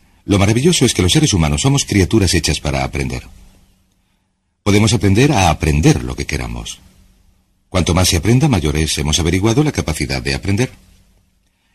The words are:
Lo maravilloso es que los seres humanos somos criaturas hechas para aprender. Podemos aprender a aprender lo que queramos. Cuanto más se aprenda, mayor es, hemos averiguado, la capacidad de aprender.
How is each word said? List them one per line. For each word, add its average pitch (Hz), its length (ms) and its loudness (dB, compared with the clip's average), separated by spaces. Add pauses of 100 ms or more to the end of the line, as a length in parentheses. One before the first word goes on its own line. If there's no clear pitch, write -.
(260)
Lo 101 120 2
maravilloso 120 460 2
es 117 100 2
que - 80 0
los 90 80 2
seres 151 220 2
humanos 76 300 0
somos 135 220 2
criaturas 98 500 2
hechas 80 260 -2
para 69 240 -4
aprender. 64 420 -8 (1400)
Podemos 107 300 2
aprender 107 400 2
a 95 180 2
aprender 76 540 2
lo 62 100 -8
que 67 100 -8
queramos. 58 540 -8 (920)
Cuanto 92 240 0
más 90 160 2
se - 80 0
aprenda, 123 320 2
mayor 76 280 0
es, 78 220 -2
hemos 76 200 -2
averiguado, 98 460 0
la 147 80 -2
capacidad 67 500 -6
de 67 100 -4
aprender. 98 380 -4 (1040)